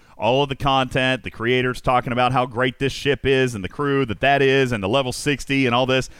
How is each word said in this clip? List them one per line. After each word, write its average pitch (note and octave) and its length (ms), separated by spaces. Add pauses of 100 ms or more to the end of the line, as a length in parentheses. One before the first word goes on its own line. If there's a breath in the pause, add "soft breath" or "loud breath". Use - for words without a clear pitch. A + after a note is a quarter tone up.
(180 soft breath)
all B2+ 260
of C3+ 60
the C3+ 60
content, C3 680
the - 80
creators B2+ 500
talking B2 320
about B2 180
how B2+ 140
great B2+ 340
this C3+ 140
ship - 320
is C3 280
and G2+ 100
the F2+ 60
crew C#3 360
that G#2 160
that C#3 200
is C3+ 300
and G#2+ 100
the F#2+ 80
level B2+ 220
sixty C3+ 540
and A#2+ 100
all B2+ 100
this, C3 240 (100)